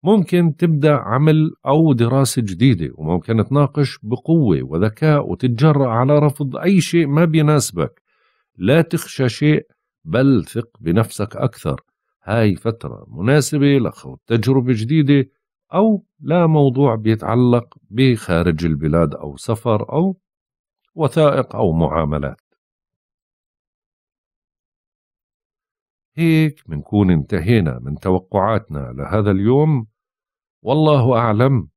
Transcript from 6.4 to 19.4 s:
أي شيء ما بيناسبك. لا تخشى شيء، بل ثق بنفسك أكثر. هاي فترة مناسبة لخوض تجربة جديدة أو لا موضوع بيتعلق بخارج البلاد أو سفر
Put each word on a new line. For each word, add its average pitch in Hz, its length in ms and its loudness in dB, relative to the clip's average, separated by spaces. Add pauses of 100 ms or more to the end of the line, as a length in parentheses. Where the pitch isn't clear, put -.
أي 185 240 2
شيء 170 260 0
ما 147 180 2
بيناسبك. 151 760 0 (540)
لا 127 260 2
تخشى 156 460 -4
شيء، 151 380 0 (380)
بل 123 400 2
ثق - 260 -10 (100)
بنفسك 104 560 -2
أكثر. - 440 -6 (440)
هاي 104 320 0
فترة 71 520 -10
مناسبة 139 680 0
لخوض - 480 -6
تجربة 123 460 0
جديدة 135 580 0 (440)
أو 208 300 0 (160)
لا 160 260 0
موضوع 139 480 2
بيتعلق 113 800 0 (160)
بخارج 90 760 0
البلاد 78 500 0
أو 73 220 -14
سفر 110 560 -4